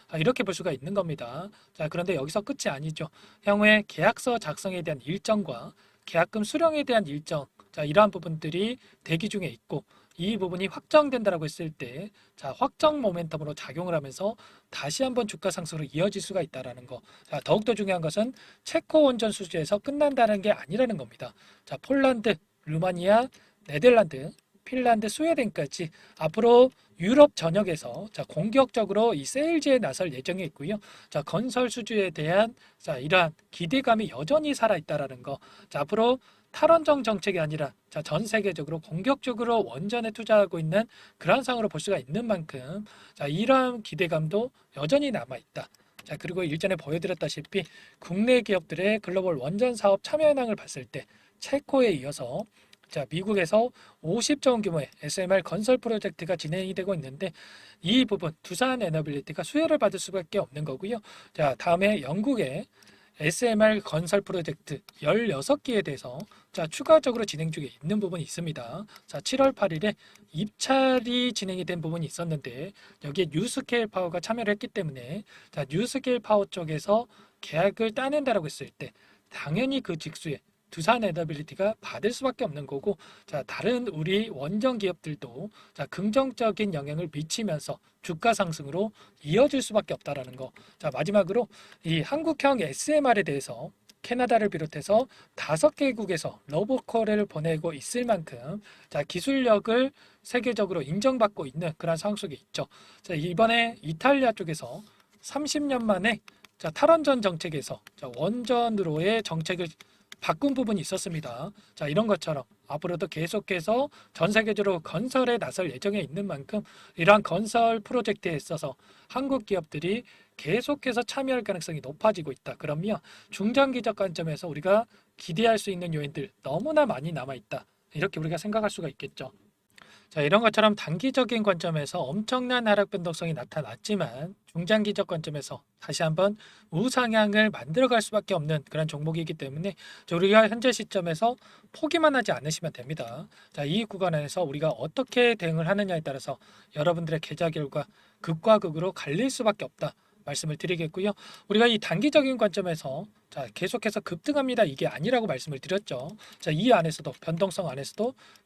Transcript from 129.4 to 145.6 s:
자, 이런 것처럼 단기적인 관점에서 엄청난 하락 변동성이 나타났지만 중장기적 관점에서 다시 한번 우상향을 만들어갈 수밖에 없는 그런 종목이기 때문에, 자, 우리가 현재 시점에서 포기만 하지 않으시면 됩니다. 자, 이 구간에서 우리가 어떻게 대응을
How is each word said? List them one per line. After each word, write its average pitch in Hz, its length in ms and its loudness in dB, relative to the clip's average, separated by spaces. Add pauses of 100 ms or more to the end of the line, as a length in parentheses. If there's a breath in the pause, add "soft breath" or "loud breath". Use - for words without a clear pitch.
자, 151 140 -2
이런 170 180 4
것처럼 214 360 4
단기적인 233 640 -2
관점에서 170 580 -2
엄청난 233 680 -2
하락 202 220 4
변동성이 170 440 -4
나타났지만 156 1000 -6 (120)
중장기적 208 600 0
관점에서 151 560 -8 (180)
다시 156 220 -6
한번 185 340 2 (340 loud breath)
우상향을 214 800 4
만들어갈 240 500 4
수밖에 202 320 -2
없는 151 380 0
그런 156 180 0
종목이기 160 460 -4
때문에, 156 400 -6 (320 loud breath)
자, 170 100 -2
우리가 208 320 8
현재 233 240 2
시점에서 202 640 -2 (360 loud breath)
포기만 311 420 2
하지 233 180 0
않으시면 147 400 -4
됩니다. 131 560 -10 (240 soft breath)
자, 147 120 -6
이 190 200 0
구간에서 175 600 -2
우리가 147 260 -2
어떻게 240 640 0
대응을 165 340 -2